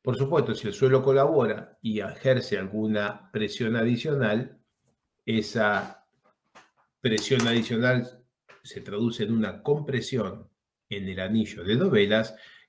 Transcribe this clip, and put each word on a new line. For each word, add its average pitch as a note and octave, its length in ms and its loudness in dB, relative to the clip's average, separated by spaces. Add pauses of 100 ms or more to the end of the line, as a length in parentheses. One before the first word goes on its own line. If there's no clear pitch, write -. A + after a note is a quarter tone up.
Por A#2 160 -2
supuesto, C3+ 380 0
si - 140 -6
el G2+ 40 -6
suelo C3 300 4
colabora C3+ 800 2
y G#2+ 180 -4
ejerce G#2+ 560 0
alguna G#2 760 -4
presión A2 440 -2
adicional, A#2+ 800 0 (680)
esa G#2 800 -2 (920)
presión A#2+ 460 2
adicional A#2+ 760 0 (380)
se - 180 -14
traduce A2 440 -2
en A2 80 -2
una G#2+ 300 -2
compresión C3 840 -2 (400)
en G2 200 -8
el F#2 120 -6
anillo G2 420 -2
de G2+ 140 2
dovelas A2 580 4 (340)